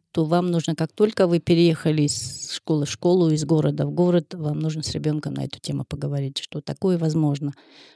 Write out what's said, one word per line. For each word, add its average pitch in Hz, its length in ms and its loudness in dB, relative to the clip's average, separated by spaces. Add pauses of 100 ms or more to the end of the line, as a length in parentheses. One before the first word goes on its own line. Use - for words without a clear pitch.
(120)
то 160 120 0
вам 175 260 2
нужно, 165 240 0
как - 180 -2
только 214 340 2
вы 170 140 2
переехали 165 640 2
из - 500 -4
школы 151 320 -2
в - 60 -6
школу, 175 400 2
из 151 140 0
города 147 420 2
в 143 60 -4
город, 175 420 2
вам 151 260 -4
нужно 156 220 -4
с - 120 -6
ребенком 151 400 -4
на 139 100 -6
эту - 160 -12
тему 139 240 -6
поговорить, 143 540 -6
что - 220 -10
такое 175 380 -2
возможно, 151 540 0 (440)